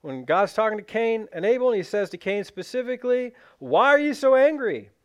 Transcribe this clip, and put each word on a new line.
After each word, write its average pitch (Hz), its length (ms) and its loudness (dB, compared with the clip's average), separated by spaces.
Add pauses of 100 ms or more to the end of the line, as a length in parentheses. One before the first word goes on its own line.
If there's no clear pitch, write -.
When 131 220 -12
God's 180 300 0
talking 220 240 0
to 202 60 -12
Cain 220 480 -4
and 170 120 -8
Abel, 247 260 2
and 220 60 0
he 185 60 -2
says 202 280 -4
to 185 60 -12
Cain 196 280 -4
specifically, 247 880 -6 (240)
"Why 156 300 2
are 285 100 6
you 294 160 0
so 262 220 4
angry? 254 540 0 (140)